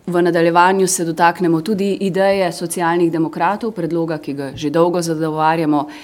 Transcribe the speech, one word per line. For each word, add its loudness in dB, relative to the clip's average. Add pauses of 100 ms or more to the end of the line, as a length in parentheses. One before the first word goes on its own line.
(100)
V 2
nadaljevanju 4
se -2
dotaknemo 2
tudi -2
ideje 2
Socialnih 0
demokratov, -2
predloga, -4
ki -10
ga -6
že -4
dolgo 2
zagovarjamo, 0 (180)